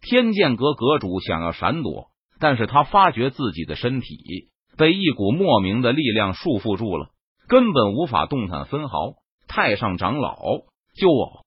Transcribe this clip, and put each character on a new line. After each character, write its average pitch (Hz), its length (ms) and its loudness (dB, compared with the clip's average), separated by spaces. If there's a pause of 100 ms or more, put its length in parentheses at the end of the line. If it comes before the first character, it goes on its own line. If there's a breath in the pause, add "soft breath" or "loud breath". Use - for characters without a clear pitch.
天 240 320 2
剑 170 220 2
阁 135 180 0
阁 135 240 2
主 95 220 -4
想 82 220 -4
要 82 100 -4
闪 131 320 -2
躲， 85 240 -8 (320)
但 143 180 2
是 110 80 -2
他 135 180 4
发 190 280 4
觉 123 180 -2
自 135 220 -6
己 80 120 -8
的 76 120 -8
身 123 260 -4
体 87 480 -14 (260)
被 156 160 4
一 190 200 0
股 101 200 0
莫 156 300 4
名 98 200 0
的 123 120 2
力 156 80 0 (100)
量 104 220 0
束 117 260 -2
缚 104 160 -2
住 95 220 -4
了， 71 140 -8 (360)
根 247 240 6
本 110 220 2
无 156 140 -2
法 92 180 0
动 123 220 -4
弹 73 180 -8
分 147 240 -8
毫。 78 240 -6 (340)
“太 151 280 0
上 98 220 -2
长 95 200 -2
老， 113 180 -4 (600)
救 190 140 2
我！” - 380 -2